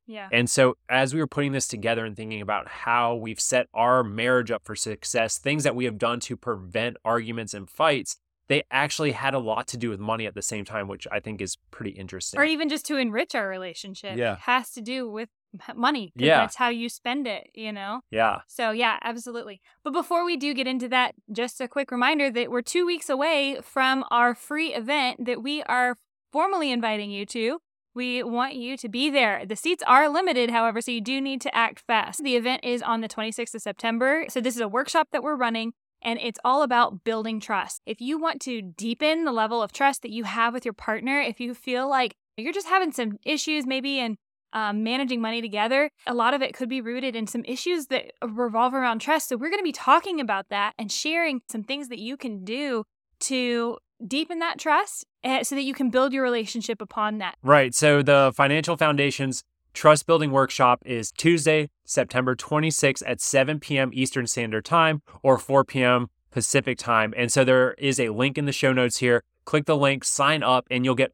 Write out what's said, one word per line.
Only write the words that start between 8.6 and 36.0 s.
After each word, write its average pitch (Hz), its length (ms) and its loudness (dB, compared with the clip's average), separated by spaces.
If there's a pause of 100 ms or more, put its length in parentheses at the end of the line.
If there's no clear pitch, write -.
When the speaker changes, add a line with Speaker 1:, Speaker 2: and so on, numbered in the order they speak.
Speaker 2:
actually 143 420 0
had 131 220 -4
a 135 40 0
lot 110 300 -2
to - 80 -10
do 117 140 -4
with 98 100 -8
money 110 240 -4
at 101 100 -8
the 101 60 -10
same 104 240 -6
time, 101 240 -6
which 98 240 -12
I 104 80 -2
think 107 220 -8
is - 160 -8 (120)
pretty 104 200 -10
interesting. 95 500 -8
Speaker 1:
Or 294 40 4
even 311 260 -2
just 302 160 -6
to 302 100 -4
enrich 247 380 -4
our 214 120 -4
relationship. 190 680 -12
Speaker 2:
Yeah. 113 240 0
Speaker 1:
Has 247 300 -2
to 247 100 -14
do 247 260 -6
with 220 220 -10 (400)
m-, - 100 -14
money, 240 380 -2
'cause 120 80 -2
Speaker 2:
Yeah. 156 140 8
Speaker 1:
that's - 180 2
how 240 140 2
you 233 180 -4
spend 254 380 -6
it, 202 260 -10
you 220 200 -10
know? 202 280 -10 (100)
Speaker 2:
Yeah. 110 360 2
Speaker 1:
So, 226 240 -4
yeah, 226 320 0
absolutely. 233 580 -10 (240)
But 294 80 -4
before 339 320 0
we 349 140 -2
do 285 160 -2
get 254 120 -2
into 254 220 -4
that, 247 260 2 (160)
just 233 300 -6
a 247 80 -6
quick 277 220 -4
reminder 277 400 2
that 240 200 -4
we're 240 120 -2
two 349 240 0
weeks 339 240 -4
away 277 500 0
from 262 500 0
our 240 240 4
free 302 380 -4
event 247 540 -2
that 240 160 -4
we 285 220 -4
are 247 340 0 (320)
formally 330 400 0
inviting 214 400 -2
you 202 140 -8
to. 240 340 -4 (360)
We 247 280 -4
want 240 320 -2
you 254 220 -8
to 247 140 -10
be 254 180 0
there. 226 380 2
The 202 100 -6
seats - 300 -2
are 294 240 8
limited, 285 400 2
however, 233 320 0
so - 80 -6
you 233 100 -4
do 262 220 -4
need 269 180 -4
to - 140 -6
act 220 320 0
fast. 226 360 0
The 254 140 2
event 247 280 -2
is 240 180 -2
on 226 180 -2
the 220 80 -8
twenty-sixth 220 460 -8
of 220 80 -12
September. 233 640 0
So 247 140 -2
this 240 120 0
is 240 60 -6
a 214 80 -2
workshop 285 440 0
that 262 100 -2
we're 294 140 -2
running, 226 360 -2 (300)